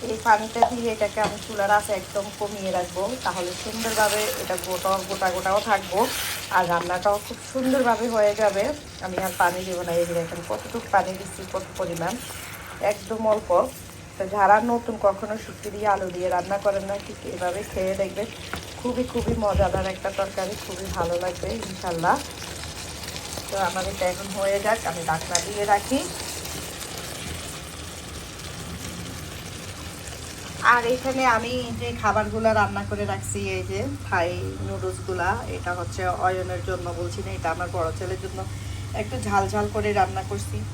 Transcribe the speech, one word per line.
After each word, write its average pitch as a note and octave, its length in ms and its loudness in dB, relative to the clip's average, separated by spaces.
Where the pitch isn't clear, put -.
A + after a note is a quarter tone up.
এই A3 100 -2
পানিটা A3 340 6
দিয়ে A#3 240 0
এটাকে G#3+ 300 0
আমি G#3 200 0
চুলার G#3 320 0
আঁচ G#3 100 2
একদম G3+ 260 -4
কমিয়ে G3+ 380 -2
রাখবো, F3+ 260 -2
তাহলে F3+ 260 -2
সুন্দরভাবে G#3+ 580 2
এটা F#3 140 -2
গোটা, F#3 260 0
গোটা F#3+ 260 0
গোটাও F#3+ 240 2
থাকবো G3 300 2
আর F#3 160 8
রান্নাটাও F3+ 540 2
খুব A#3 120 -8
সুন্দরভাবে B3+ 540 4
হয়ে G#3 260 6
যাবে। G3+ 220 4
আমি F#3 200 -2
আর F3+ 160 -2
পানি F3 260 4
দেবো F3 200 -2
না। E3+ 120 -2
এই E3+ 100 4
যে E3+ 100 -2
দেখেন E3+ 200 -4
কতটুকু - 440 -4
পানি F#3 240 4
দিচ্ছি, G3 220 -10
কত - 120 -4
পরিমাণ, E3+ 340 -2
একদম A3+ 300 -4
অল্প। G#3+ 160 0
তো G3 60 0
যারা G3+ 200 10
নতুন A#3 240 0
কখনো G3+ 280 2
শুটকি - 320 -10
দিয়ে G#3 180 0
আলু F#3+ 220 0
দিয়ে F3+ 200 0
রান্না F#3 300 0
করেন G3 240 4
না, G3+ 60 0
ঠিক G#3 140 -12
এভাবে F3+ 260 -2
খেয়ে F#3+ 300 0
দেখবেন, G3 260 -2
খুবই, B3 320 0
খুবই A#3 220 0
মজাদার F#3+ 500 4
একটা G3 160 -4
তরকারি, G3 340 -2
খুবই F#3+ 220 -8
ভালো E3+ 260 0
লাগবে F3+ 260 -4
ইনশাল্লাহ। F3+ 480 2
তো G3 60 -4
আমার F3+ 240 0
এটা F#3+ 220 -2
এখন G3 140 -6
হয়ে G3 280 4
যাক, A3 140 4
আমি E3+ 200 -4
ঢাকনা E3 360 0
দিয়ে G3+ 180 0
রাখি। B3 260 4
আর A#3+ 100 6
এখানে C4 300 2
আমি A#3 160 0
যে A#3+ 80 -2
খাবারগুলা G#3+ 580 4
রান্না G3+ 300 2
করে G3+ 220 -2
রাখছি, G3 280 -2
এই F#3 140 -2
যে G3 80 -2
থাই F3 220 4
নুডলসগুলা, F#3 600 -2
এটা F3 240 -4
হচ্ছে F3 220 -4
অয়নের F#3 440 0
জন্য F3+ 160 -2
বলছি F3 260 -4
না, F#3+ 120 -4
এটা E3 180 0
আমার F3 200 -4
বড় E3 120 2
ছেলের F#3 240 -4
জন্য F#3+ 160 -6
একটু G#3+ 140 -4
ঝাল G3+ 180 4
ঝাল G#3 120 2
করে G#3 140 2
রান্না F#3+ 300 2
করছি। - 280 -4